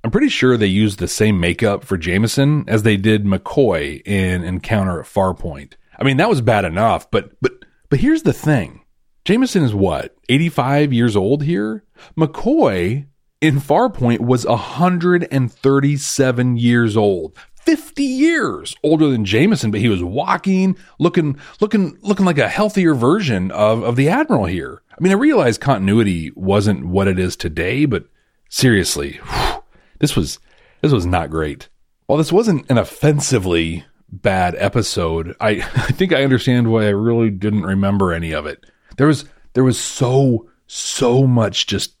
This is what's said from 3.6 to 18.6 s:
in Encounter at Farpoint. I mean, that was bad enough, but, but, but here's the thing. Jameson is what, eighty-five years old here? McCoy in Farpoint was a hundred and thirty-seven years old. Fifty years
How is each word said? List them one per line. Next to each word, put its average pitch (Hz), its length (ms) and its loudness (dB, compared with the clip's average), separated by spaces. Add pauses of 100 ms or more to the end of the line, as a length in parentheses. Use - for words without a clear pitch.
in 92 380 -2
Encounter 92 560 -4
at - 60 -16
Farpoint. 80 680 -4 (240)
I 113 60 -4
mean, 135 120 2
that 190 120 2
was 165 120 2
bad 110 240 2
enough, 90 460 -2
but, 104 300 -4
but, 131 120 -2 (360)
but 139 120 0
here's 311 220 2
the 151 100 2
thing. 107 520 -2 (400)
Jameson 214 380 2
is 113 120 0
what, 92 420 -2 (140)
eighty-five 143 600 2
years 117 220 2
old 113 280 0
here? 208 420 -4 (320)
McCoy 143 920 0 (340)
in 143 200 2
Farpoint 147 600 0
was 120 260 0
a 113 100 2
hundred 175 760 0
and 131 220 -2
thirty-seven 139 1040 0
years 117 400 2
old. 92 400 0 (180)
Fifty - 500 -2
years 262 800 -2